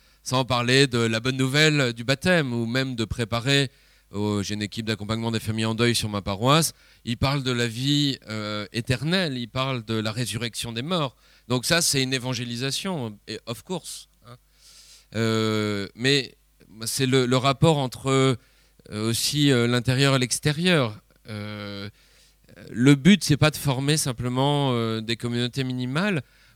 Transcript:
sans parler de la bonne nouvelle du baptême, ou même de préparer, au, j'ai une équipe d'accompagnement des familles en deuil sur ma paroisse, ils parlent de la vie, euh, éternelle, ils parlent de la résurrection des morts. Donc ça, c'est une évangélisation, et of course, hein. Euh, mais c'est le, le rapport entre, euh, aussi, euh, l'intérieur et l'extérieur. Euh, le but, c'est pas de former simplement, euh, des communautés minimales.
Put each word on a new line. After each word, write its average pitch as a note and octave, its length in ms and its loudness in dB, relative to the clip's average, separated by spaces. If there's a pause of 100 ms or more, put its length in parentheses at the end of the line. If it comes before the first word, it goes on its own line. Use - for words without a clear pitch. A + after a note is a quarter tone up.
(240)
sans B2+ 220 0
parler B2+ 420 4
de B2 120 0
la A2+ 200 2
bonne C3 180 -4
nouvelle C#3 560 2
du A#2+ 100 -10
baptême, C#3 500 2
ou A#2 120 0
même C3 300 -2
de A2+ 100 -2
préparer, A#2+ 680 -2 (400)
au, G#2 320 -2
j'ai F#2+ 100 -6
une G#2 80 -6
équipe A2 240 -6
d'accompagnement A2 460 -4
des A2+ 80 0
familles A2 260 -4
en A2+ 100 -2
deuil A#2 200 2
sur G#2+ 140 -2
ma G2+ 120 -4
paroisse, B2 520 2 (320)
ils A#2 120 -6
parlent C#3 260 -2
de B2+ 80 -2
la A#2+ 160 -2
vie, C#3 500 0 (100)
euh, G#2+ 460 -6
éternelle, C3+ 640 -2
ils A#2+ 120 -8
parlent C3 360 -4
de A2+ 80 -4
la A2 180 -2
résurrection A2 600 -6
des A2+ 100 -6
morts. D#3 340 -4 (320)
Donc B2 180 -2
ça, E3+ 160 2
c'est C#3 200 0
une C3 120 -2
évangélisation, B2 1040 -6 (100)
et G#2+ 180 -10
of A#2 160 -10
course, - 480 -12 (180)
hein. A#2+ 80 -20 (800)
Euh, G#2+ 800 0
mais C3 400 0 (500)
c'est C3+ 200 -2
le, B2+ 220 4
le B2+ 100 4
rapport C#3 400 4
entre, C3 320 -4
euh, C3+ 260 4 (560)
aussi, A#2 600 2
euh, A#2 160 4
l'intérieur B2+ 480 2
et C3 40 4
l'extérieur. C#3+ 800 0 (300)
Euh, G#2 600 -10 (840)
le C3+ 240 6
but, D#3+ 280 6
c'est D3 140 2
pas D3+ 140 6
de - 60 -8
former C#3 380 0
simplement, C3+ 800 0
euh, A2+ 280 -2
des A2+ 140 -4
communautés A#2+ 480 -4
minimales. C3 600 -2 (320)